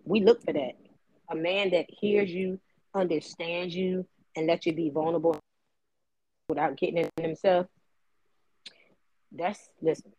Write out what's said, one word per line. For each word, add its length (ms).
we 160
look 220
for 100
that. 200
A 60
man 340
that 180
hears 420
you, 280
understands 800
you, 320
and 140
lets 180
you 80
be 160
vulnerable 480
without 280
getting 220
in 180
himself. 520
That's, 320
listen. 380